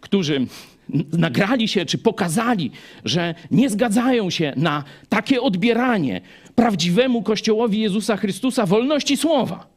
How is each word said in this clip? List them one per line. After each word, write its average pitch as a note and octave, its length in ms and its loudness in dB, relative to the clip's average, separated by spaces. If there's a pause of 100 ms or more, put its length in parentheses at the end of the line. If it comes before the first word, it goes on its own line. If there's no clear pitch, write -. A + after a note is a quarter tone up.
którzy D#3+ 360 -2
n-, - 760 -6
nagrali F#3+ 560 0
się F3 180 -2
czy - 120 -4
pokazali, F#3 720 -2 (340)
że E3 300 -2 (160)
nie C4 200 4
zgadzają A3+ 600 0
się D#3 260 -2
na D3 280 0 (240)
takie A3 320 0
odbieranie A3+ 800 0 (340)
prawdziwemu A3+ 680 2
Kościołowi G#3+ 580 0
Jezusa G#3 360 0
Chrystusa G#3+ 500 -2
wolności C4+ 500 2
słowa C4+ 500 -2 (100)